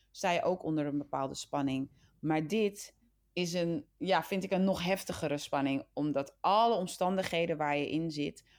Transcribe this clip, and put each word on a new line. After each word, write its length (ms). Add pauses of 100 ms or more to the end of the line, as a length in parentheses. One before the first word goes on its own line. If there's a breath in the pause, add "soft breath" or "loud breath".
(120)
sta 200
je 120
ook 200
onder 220
een 120
bepaalde 380
spanning. 540 (300 soft breath)
Maar 280
dit 480 (380)
is 200
een, 320 (120)
ja, 260
vind 200
ik 80
een 120
nog 200
heftigere 540
spanning, 460 (100)
omdat 480
alle 340
omstandigheden 840
waar 200
je 120
in 220
zit, 320 (160 soft breath)